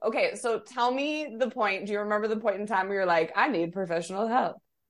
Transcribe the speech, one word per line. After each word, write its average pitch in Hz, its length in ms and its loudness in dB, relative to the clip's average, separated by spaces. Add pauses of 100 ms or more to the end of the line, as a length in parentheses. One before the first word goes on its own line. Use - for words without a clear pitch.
Okay. 220 320 0
So 220 240 -2
tell 247 320 0
me 294 440 -2
the 226 140 0
point. 202 360 0
Do 208 60 -6
you 208 80 0
remember 208 280 0
the 220 80 -2
point 208 240 0
in 208 80 -6
time 190 200 0
where 202 100 -2
you're 190 80 2
like, 165 280 4
"I 208 140 4
need 170 240 0
professional 185 560 -2
help"? 240 280 0 (340)